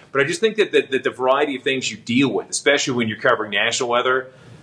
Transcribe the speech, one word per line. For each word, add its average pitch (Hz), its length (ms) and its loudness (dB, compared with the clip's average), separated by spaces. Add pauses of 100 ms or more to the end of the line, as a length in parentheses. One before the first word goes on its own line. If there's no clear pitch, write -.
(120)
but 135 80 2
I 139 40 2
just 170 140 -2
think 220 200 0
that, 196 120 2
that, 135 220 2
that 127 100 0
the 131 80 -2
variety 131 460 0
of 123 80 -10
things 131 260 -2
you 110 60 -10
deal 123 320 0
with, 95 220 -4
especially 139 440 0
when 117 140 -2
you're 107 100 -6
covering 110 320 0
national 117 380 -2
weather, 127 420 0 (320)